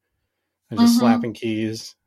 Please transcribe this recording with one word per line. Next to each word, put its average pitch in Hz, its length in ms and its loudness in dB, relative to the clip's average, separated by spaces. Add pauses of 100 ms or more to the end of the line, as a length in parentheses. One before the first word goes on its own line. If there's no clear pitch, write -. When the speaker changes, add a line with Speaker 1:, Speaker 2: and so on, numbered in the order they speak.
(720)
Speaker 1:
and 110 100 -4
just 240 160 4
Speaker 2:
Mm-hmm. - 20 0
Speaker 1:
slapping 117 360 0
keys. 110 600 -6 (100)